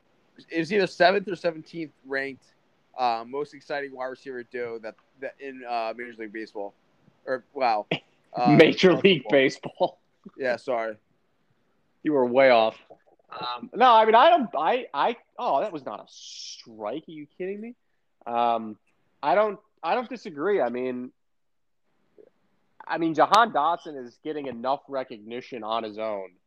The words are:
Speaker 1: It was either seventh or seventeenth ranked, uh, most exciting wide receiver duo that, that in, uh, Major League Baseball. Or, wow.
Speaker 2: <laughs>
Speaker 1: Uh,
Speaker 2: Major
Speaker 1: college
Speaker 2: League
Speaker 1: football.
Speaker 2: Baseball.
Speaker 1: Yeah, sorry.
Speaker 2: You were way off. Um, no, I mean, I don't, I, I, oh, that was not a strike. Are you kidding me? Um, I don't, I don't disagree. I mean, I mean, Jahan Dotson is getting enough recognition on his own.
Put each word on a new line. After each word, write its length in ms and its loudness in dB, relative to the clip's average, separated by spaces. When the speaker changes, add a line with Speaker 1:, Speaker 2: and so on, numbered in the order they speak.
Speaker 1:
It 100 -8
was 140 -4
either 160 0
seventh 400 2
or 80 -6
seventeenth 560 -8
ranked, 500 -8
uh, 260 -2
most 300 -10
exciting 400 -10
wide 120 -8
receiver 360 -12
duo 380 -8
that, 160 -14
that 180 -12
in, 260 -14
uh, 320 -6
Major 180 -14
League 180 -12
Baseball. 420 -12
Or, 280 -6
wow. 380 -2
Speaker 2:
<laughs> 60 -4
Speaker 1:
Uh, 240 2
Speaker 2:
Major 340 8
Speaker 1:
college 140 2
Speaker 2:
League 180 4
Speaker 1:
football. 100 -10
Speaker 2:
Baseball. 680 0
Speaker 1:
Yeah, 180 -2
sorry. 420 -4
Speaker 2:
You 80 0
were 120 4
way 260 6
off. 300 4
Um, 460 -10
no, 180 6
I 120 8
mean, 100 4
I 160 8
don't, 260 4
I, 380 -2
I, 220 0
oh, 260 0
that 100 -6
was 120 -10
not 140 -10
a 80 -18
strike. 1000 -12
Are 20 -16
you 160 -14
kidding 220 -10
me? 140 -14
Um, 520 -2
I 140 0
don't, 240 0
I 140 -2
don't 120 -6
disagree. 520 -4
I 80 0
mean, 420 -6
I 120 -6
mean, 160 -2
Jahan 380 4
Dotson 480 -2
is 220 -18
getting 240 -8
enough 400 -4
recognition 760 -10
on 180 -2
his 160 -10
own. 320 -8